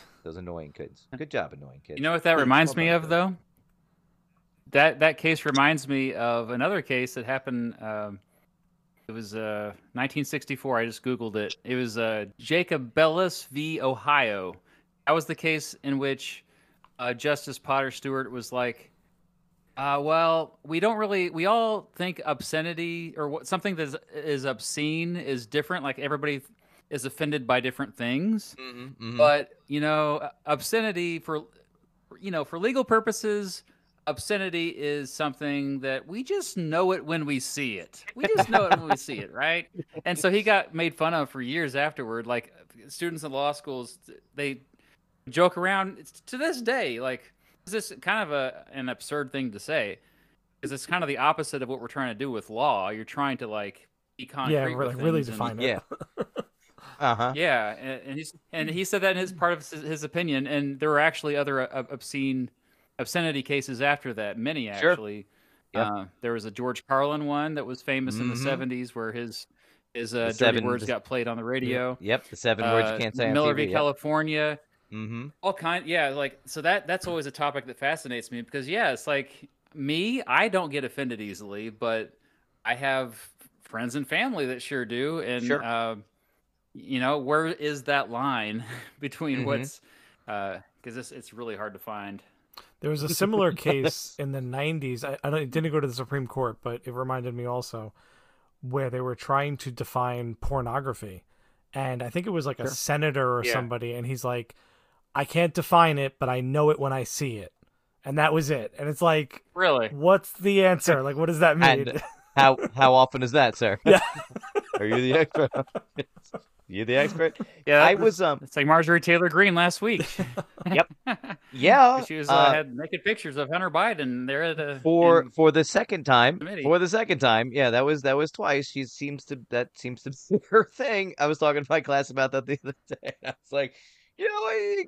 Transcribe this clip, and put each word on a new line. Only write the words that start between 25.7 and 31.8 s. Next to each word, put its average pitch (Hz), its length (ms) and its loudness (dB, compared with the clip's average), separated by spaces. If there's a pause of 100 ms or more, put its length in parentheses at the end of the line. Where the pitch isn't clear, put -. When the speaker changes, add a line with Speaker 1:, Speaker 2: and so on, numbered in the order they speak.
Speaker 1:
Like, 135 160 -6
everybody 143 420 -4 (500)
is 127 140 -6
offended 147 420 -4
by 127 120 4
different 127 360 -4
things. 160 640 -2
Speaker 2:
Mm-hmm, 123 240 -14
mm-hmm. 120 340 -8
Speaker 1:
But, 147 320 6 (180)
you 147 120 -4
know, 151 500 0 (160)
obscenity 175 720 -2
for, 156 280 -6 (760)